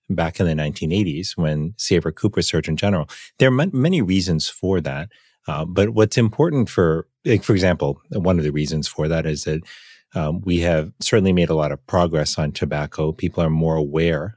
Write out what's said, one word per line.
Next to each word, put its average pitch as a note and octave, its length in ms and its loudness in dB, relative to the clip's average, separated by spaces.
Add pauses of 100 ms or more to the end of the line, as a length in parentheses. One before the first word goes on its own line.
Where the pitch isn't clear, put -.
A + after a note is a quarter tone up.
back E2+ 320 -2
in F2+ 60 2
the D#2+ 100 0
nineteen D#2 340 -4
eighties F2+ 460 -2
when D#2 400 -2
C. - 180 0
Everett D#2+ 220 0
Koop - 180 -2
was F2 140 0
Surgeon E2 280 -2
General. F#2+ 320 0 (300)
There C3 100 6
are B2+ 40 4
ma-, C#3 200 2
many C#3+ 300 2
reasons F2+ 460 0
for F#2 320 -2
that. D2 280 -6 (380)
Uh, D2+ 180 -4
but F#2+ 260 0
what's A2 280 2
important C3 500 2
for, E2 380 0 (180)
like, A2+ 200 2
for A#2 80 2
example, F2 480 2 (100)
one F#2 280 2
of D2+ 60 0
the D2 80 -2
reasons D2 360 -2
for D#2 180 -4
that D#2+ 180 0
is D2+ 200 -4
that, D#2 160 -2 (540)
um, F2 260 -4
we F2+ 200 0
have E2 400 0
certainly F#2+ 320 2
made F2 160 4
a E2 60 0
lot D2+ 160 0
of D2+ 160 -8
progress E2 520 0
on D2+ 120 -2
tobacco. D2+ 600 -4
People F2 300 -4
are D#2+ 80 2
more D#2+ 260 2
aware D#2 600 0